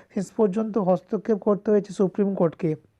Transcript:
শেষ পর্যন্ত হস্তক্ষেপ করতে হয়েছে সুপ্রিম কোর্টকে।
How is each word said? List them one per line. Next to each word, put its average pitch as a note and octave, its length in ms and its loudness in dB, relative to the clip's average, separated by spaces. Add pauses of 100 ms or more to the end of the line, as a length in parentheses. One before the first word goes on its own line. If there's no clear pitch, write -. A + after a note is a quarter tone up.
(100)
শেষ F#3+ 220 -4
পর্যন্ত G#3+ 460 0
হস্তক্ষেপ F#3 640 0
করতে G3+ 300 0
হয়েছে G#3 220 2
সুপ্রিম G3 420 0
কোর্টকে। E3+ 360 0 (280)